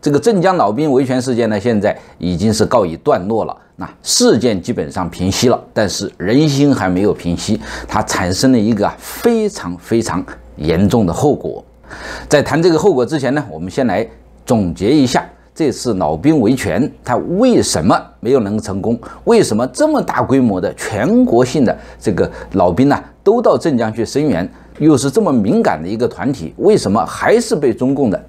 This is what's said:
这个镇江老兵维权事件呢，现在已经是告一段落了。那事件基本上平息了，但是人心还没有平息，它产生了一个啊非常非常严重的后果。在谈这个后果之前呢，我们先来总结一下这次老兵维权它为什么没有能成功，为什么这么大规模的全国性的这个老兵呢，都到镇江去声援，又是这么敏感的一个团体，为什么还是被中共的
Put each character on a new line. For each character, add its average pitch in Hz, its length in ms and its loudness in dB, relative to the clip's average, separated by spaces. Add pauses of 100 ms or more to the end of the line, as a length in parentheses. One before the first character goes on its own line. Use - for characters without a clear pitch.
这 151 80 0
个 143 80 2
镇 196 240 2
江 185 140 2
老 110 160 2
兵 147 180 0
维 135 140 4
权 127 180 -2
事 123 140 -2
件 113 140 0
呢， 107 100 -2
现 110 200 0
在 98 140 0 (240)
已 87 200 -2
经 107 160 2
是 104 120 2
告 107 200 2
一 82 100 -6
段 104 320 -2
落 107 160 -2
了。 78 100 -8 (220)
那 90 140 -12 (120)
事 220 380 2
件 104 220 0
基 120 100 -6
本 85 180 -4
上 87 200 -6
平 90 200 -4
息 120 200 0
了， 107 120 0 (120)
但 107 140 0
是 - 280 -6
人 123 320 2
心 143 260 2
还 98 140 0
没 90 140 0
有 98 120 2
平 87 220 -4
息， 107 240 -4 (300)
它 110 140 -2
产 92 300 -2
生 131 200 2
了 123 40 4
一 110 160 2
个 101 140 0
啊 - 100 -4
非 226 520 -2
常 87 280 -12
非 113 240 -2
常 87 240 -4 (300)
严 82 320 0
重 113 180 2
的 82 60 0
后 131 240 0
果。 - 260 -10 (680)
在 147 120 4
谈 143 220 -2
这 180 60 6
个 156 100 2
后 202 140 4
果 123 120 2
之 143 140 -4
前 127 160 -2
呢， 151 160 -2
我 78 80 -12
们 92 100 -8
先 135 160 -2
来 107 220 0 (380)
总 101 280 0
结 95 160 -2
一 143 160 4
下 127 200 -2 (280)
这 143 160 0
次 113 260 -4
老 80 200 -2
兵 139 240 2
维 117 160 2
权 95 340 -2 (140)
它 - 140 -2 (200)
为 226 240 4
什 95 220 -2
么 127 180 2 (200)
没 113 100 0
有 135 80 4
能 104 180 -2
成 98 240 -6
功， 113 160 -2 (280)
为 214 180 4
什 110 120 -2
么 120 120 0
这 294 200 -2
么 294 140 0
大 135 200 -4
规 131 180 2
模 101 220 0
的 92 140 -4
全 180 500 0
国 127 180 4
性 143 220 0
的 - 120 0 (220)
这 107 140 -2
个 85 160 0 (240)
老 90 180 4
兵 123 160 2
呢， 143 100 2 (240)
都 233 200 2
到 208 160 4
镇 139 200 0
江 113 160 -2
去 113 120 -2
声 147 200 -2
援， 92 240 -2 (300)
又 151 160 6
是 135 160 0
这 226 100 2
么 180 100 0
敏 127 300 2
感 85 200 0
的 82 60 -8
一 104 100 -4
个 113 100 -2
团 107 240 -4
体， 80 260 -8
为 180 200 4
什 101 120 -2
么 98 160 2
还 - 340 0
是 233 140 -2
被 143 200 0
中 131 200 -2
共 139 160 0
的 - 200 -2